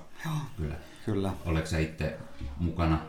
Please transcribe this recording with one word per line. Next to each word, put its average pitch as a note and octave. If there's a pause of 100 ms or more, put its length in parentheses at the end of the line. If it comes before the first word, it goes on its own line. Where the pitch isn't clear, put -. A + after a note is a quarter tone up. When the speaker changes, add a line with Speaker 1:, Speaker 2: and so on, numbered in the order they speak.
(240)
Speaker 1:
Joo. D#2+ (220)
Speaker 2:
kyllä. D2 (300)
Speaker 1:
Kyllä. G2 (140)
Speaker 2:
Oletko D#2+
sä E2
itse D#2 (420)
mukana D#2+ (100)